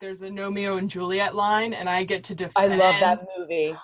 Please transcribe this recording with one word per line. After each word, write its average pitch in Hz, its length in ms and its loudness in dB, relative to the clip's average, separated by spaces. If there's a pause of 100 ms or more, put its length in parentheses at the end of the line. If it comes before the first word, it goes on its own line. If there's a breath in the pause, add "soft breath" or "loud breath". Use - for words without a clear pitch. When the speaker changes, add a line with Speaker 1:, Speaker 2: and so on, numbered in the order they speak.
Speaker 1:
there's 190 220 -12
a 196 100 -12
Romeo 196 460 -4
and 190 100 -4
Juliet 190 460 -2
line, 214 400 0
and 180 160 -4
I 185 140 0
get 190 200 -4
to 180 320 -8
Speaker 2:
I 196 120 6
love 196 100 2 (220)
that 180 200 4
Speaker 1:
defend 185 80 -14 (100)
Speaker 2:
movie. 160 460 -2